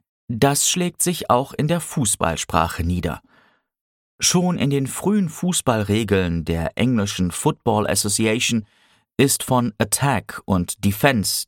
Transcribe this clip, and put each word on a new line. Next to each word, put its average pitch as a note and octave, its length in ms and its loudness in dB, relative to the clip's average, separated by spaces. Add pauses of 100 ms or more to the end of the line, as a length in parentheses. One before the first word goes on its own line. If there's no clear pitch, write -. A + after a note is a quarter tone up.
(280)
Das C#3 420 2
schlägt F3 320 -2
sich - 280 -4
auch B2+ 240 2
in D3+ 140 -2
der E3+ 140 0
Fußballsprache E2 1000 -2
nieder. E2+ 380 -2 (960)
Schon F3+ 380 0
in C#3+ 120 0
den C#3 180 0
frühen G3+ 420 0
Fußballregeln G#2 1160 0
der E2 320 -2
englischen G2+ 540 0
Football A2 540 0
Association A2 800 0 (520)
ist - 260 2
von A#2+ 340 2
Attack A2+ 680 -2
und - 380 -2
Defense G#2 640 0